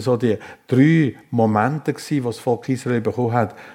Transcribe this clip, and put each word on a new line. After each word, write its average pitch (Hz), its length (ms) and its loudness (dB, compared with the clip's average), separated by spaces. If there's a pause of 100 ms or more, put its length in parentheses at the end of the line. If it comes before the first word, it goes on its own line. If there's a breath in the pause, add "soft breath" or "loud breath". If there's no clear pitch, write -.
so 123 160 0
die 113 220 0 (300 loud breath)
drei 143 480 4 (160)
Momente 117 600 0
gewesen, - 220 -6
die 139 60 0
das 120 180 -6
Volk 117 300 -2
Israel 123 320 -2
bekommen 113 320 -2
hat. 113 240 0 (180 loud breath)